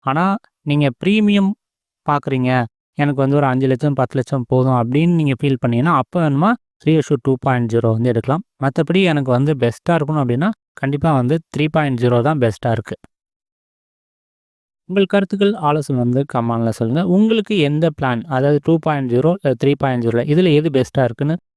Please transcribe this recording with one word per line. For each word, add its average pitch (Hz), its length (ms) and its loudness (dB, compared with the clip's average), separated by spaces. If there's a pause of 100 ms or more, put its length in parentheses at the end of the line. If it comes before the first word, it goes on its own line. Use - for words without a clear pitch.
ஆனா 147 200 0 (400)
நீங்க 147 220 2 (100)
பிரீமியம் 202 520 2 (560)
பார்க்குறீங்க, 135 440 -2 (480)
எனக்கு 143 220 0
வந்து 139 180 2
ஒரு 143 100 2
அஞ்சு 131 200 0
லட்சம், 131 280 0
பத்து 127 200 -2
லட்சம் 131 320 -2
போதும் 127 300 2
அப்படின்னு 139 380 2
நீங்க 151 200 0
ஃபீல் 135 240 -2
பண்ணீங்கன்னா 123 380 0
அப்ப 131 220 -2
வேணுமா 156 300 2 (340)
ரீஇஷ்யூ 151 380 2
டூ 135 180 0
பாயிண்ட் 123 300 0
ஜீரோ 117 220 0
வந்து 117 180 0
எடுக்கலாம். 131 340 -2 (160)
மத்தபடி 151 440 0
எனக்கு 147 280 0
வந்து 135 240 2
பெஸ்ட்டா 120 400 -2
இருக்கணும் 151 280 -2
அப்படின்னா 127 260 -2 (240)
கண்டிப்பா 139 400 -4
வந்து 131 240 0 (120)
த்ரீ 147 180 -2
பாயிண்ட் 147 320 -2
ஜீரோ 123 220 2
தான் 147 180 0
பெஸ்ட்டா 117 320 -2
இருக்கு. 113 240 -6 (1900)
உங்கள் 196 180 0
கருத்துக்கள், 202 500 0
ஆலோசனை 147 420 0
வந்து 123 280 2
கமெண்ட்ல 117 420 -2
சொல்லுங்க. 117 380 -2
உங்களுக்கு 214 520 2
எந்த 151 320 0
பிளான், 127 360 -2
அதாவது 143 360 0
டூ 160 160 2
பாயிண்ட் 143 320 -2
ஜீரோ 131 220 2
இல்ல 151 220 -2
த்ரீ 139 200 0
பாயிண்ட் 127 280 -2
ஜீரோல 117 220 0
இதுல 160 280 2
எது 151 160 2
பெஸ்ட்டா 135 340 0
இருக்குன்னு 143 320 -2 (220)